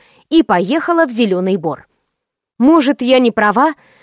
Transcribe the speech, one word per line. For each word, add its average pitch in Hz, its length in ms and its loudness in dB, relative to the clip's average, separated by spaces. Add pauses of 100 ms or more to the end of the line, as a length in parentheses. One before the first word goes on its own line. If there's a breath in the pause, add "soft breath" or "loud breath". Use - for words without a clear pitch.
(300 soft breath)
и 320 140 2
поехала 302 640 -2
в 247 40 -10
Зелёный 190 460 -2
Бор. 156 300 -8 (720)
Может, 285 420 2
я 262 160 2
не 247 140 2
права, 220 420 0 (300 soft breath)